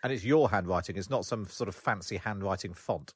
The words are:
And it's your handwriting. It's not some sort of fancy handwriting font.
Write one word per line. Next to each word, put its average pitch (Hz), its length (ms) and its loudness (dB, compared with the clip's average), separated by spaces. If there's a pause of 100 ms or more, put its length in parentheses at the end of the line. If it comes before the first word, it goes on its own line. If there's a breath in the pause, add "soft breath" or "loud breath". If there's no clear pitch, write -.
And 127 80 0
it's 107 120 -2
your 143 260 6
handwriting. 90 480 0
It's 98 120 -6
not 131 140 0
some 107 220 -4
sort 107 220 -4
of 95 80 -6
fancy 101 420 -4
handwriting 98 560 -2
font. - 420 -6